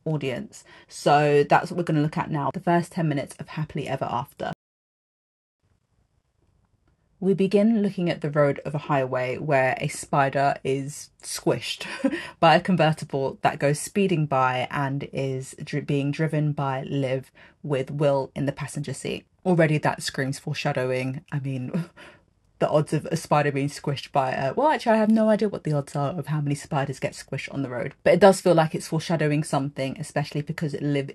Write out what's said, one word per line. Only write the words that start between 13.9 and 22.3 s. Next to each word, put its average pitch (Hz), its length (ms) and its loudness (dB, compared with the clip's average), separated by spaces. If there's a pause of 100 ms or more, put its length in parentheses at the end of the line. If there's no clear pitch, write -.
by 131 440 2
and 139 440 -4
is 135 500 -4
dri-, 151 180 -4
being 143 300 0
driven 151 400 0
by 139 320 -4
Liv 135 480 -2 (320)
with 135 260 -2
Will 143 460 2
in 143 100 -2
the 135 60 0
passenger 139 420 -8
seat. - 320 -8 (200)
Already 160 340 4
that - 240 0
screams 135 340 -4
foreshadowing. 131 920 -4
I 147 80 -4
mean, 135 460 -6 (340)
<laughs> - 400 -20